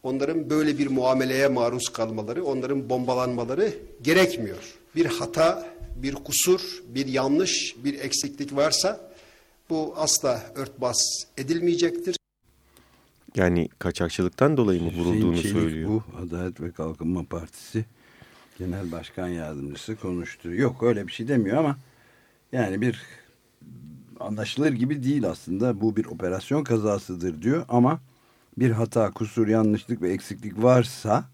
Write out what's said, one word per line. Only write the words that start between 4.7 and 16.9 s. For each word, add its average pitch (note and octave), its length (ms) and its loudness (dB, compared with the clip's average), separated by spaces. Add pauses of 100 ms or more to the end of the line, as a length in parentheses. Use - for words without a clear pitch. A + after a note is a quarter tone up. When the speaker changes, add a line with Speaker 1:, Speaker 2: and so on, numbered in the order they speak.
Speaker 1:
Bir E3 100 4
hata, - 640 0 (280)
bir C3+ 180 -4
kusur, F3+ 760 0
bir B2+ 180 -4
yanlış, C#3 800 0
bir C#3+ 160 -2
eksiklik C#3 560 -4
varsa D#3 560 0 (580)
bu D#3 280 -2
asla C#3 580 0
örtbas B2+ 420 -4 (400)
edilmeyecektir. E3+ 800 0 (1160)
Speaker 2:
Yani F2 340 4 (100)
kaçakçılıktan F#2 760 0
dolayı F#2+ 240 4
mı E2+ 80 -2
Speaker 3:
Hüseyin F2 160 -2
Speaker 2:
vurulduğunu F2 360 2
Speaker 3:
Çelik G2 100 -2
Speaker 2:
söylüyor. E2 380 0
Speaker 3:
bu A2 140 0 (140)
Adalet F2 440 -6
ve E2+ 100 -8
Kalkınma D#2+ 540 -4